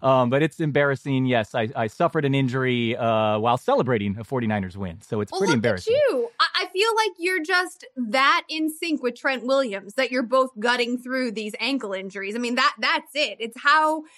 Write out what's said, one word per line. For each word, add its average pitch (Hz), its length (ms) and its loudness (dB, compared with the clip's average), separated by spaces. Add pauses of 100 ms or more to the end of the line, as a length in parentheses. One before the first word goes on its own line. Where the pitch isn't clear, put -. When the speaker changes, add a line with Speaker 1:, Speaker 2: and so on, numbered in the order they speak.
Speaker 1:
Um, 127 280 4
but 143 100 4
it's 160 180 0
embarrassing. 139 680 0
Yes, 120 260 0
I, 113 220 0
I 120 100 -2
suffered - 400 0
an 135 80 2
injury, 127 600 0
uh, 110 420 2
while 117 200 2
celebrating 117 600 0
a 113 60 -10
forty-niners 107 520 -2
win. 98 260 -8
So 107 200 -4
it's 101 100 -6
Speaker 2:
Well, 381 100 -4
Speaker 1:
pretty 440 100 2
Speaker 2:
look 233 60 2
Speaker 1:
embarrassing. 156 360 0
Speaker 2:
at 554 180 2
you. 466 180 -2 (100)
I, 320 80 2 (160)
I - 60 -4
feel 427 260 0
like 440 240 0
you're 349 240 -2
just 359 420 -2 (100)
that 269 540 2
in 311 220 -2
sync 311 320 -4
with 240 120 -2
Trent 254 300 -4
Williams, 233 500 -2
that 262 140 0
you're 254 140 -2
both 262 360 2
gutting 240 380 0
through 247 360 -4
these 208 260 -6
ankle 233 340 -4
injuries. 196 420 -8
I 240 40 -6
mean, 240 160 -4
that, 262 240 2
that's 285 340 -2
it. 262 260 -2
It's 226 220 -10
how 311 420 2 (140)